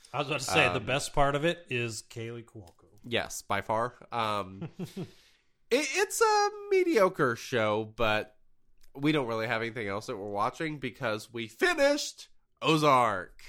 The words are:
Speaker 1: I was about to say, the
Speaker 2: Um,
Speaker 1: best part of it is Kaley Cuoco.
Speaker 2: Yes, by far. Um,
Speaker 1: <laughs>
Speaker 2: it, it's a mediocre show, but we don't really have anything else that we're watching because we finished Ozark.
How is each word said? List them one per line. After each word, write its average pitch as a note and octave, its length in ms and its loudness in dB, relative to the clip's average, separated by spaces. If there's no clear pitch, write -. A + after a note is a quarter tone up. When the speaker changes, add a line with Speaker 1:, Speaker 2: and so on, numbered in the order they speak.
Speaker 1:
I B2 60 -4
was C#3+ 80 -4
about C#3+ 140 -4
to B2+ 40 -8
say, C3 240 4
the - 60 0
Speaker 2:
Um, A2 100 -4
Speaker 1:
best C3+ 280 -2
part C#3+ 200 4
of C#3+ 120 0
it E3+ 240 -2
is A#2+ 340 -4
Kaley A#2 420 -12
Cuoco. - 280 -20
Speaker 2:
Yes, A2 320 -2
by G2 200 -2
far. A2+ 320 -2
Um, G#2 600 -4
Speaker 1:
<laughs> - 60 -18
Speaker 2:
it, F3 280 -10
it's D4+ 480 0
a G#4 300 4
mediocre G#3 680 4
show, A2 480 0
but G#2+ 400 0
we D3 200 0
don't C#3 140 0
really A2+ 200 -2
have A2+ 140 -2
anything A2+ 260 -6
else G2 200 -6
that B2 100 -8
we're G2+ 120 -8
watching B2+ 500 -4
because A#2 520 -6
we A#2 160 -6
finished D4 800 0
Ozark. C3 880 2